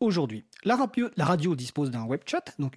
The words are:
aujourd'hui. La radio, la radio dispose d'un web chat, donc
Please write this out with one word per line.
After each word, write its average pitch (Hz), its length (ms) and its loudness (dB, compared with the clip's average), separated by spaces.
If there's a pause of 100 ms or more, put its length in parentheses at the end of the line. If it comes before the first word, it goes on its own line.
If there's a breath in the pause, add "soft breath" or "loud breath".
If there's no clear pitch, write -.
aujourd'hui. 156 460 0 (180)
La 226 100 4
radio, 240 420 0
la 156 100 2
radio 170 280 2
dispose 131 360 -4
d'un 117 140 -4
web 127 200 -2
chat, - 340 -6
donc 135 180 -2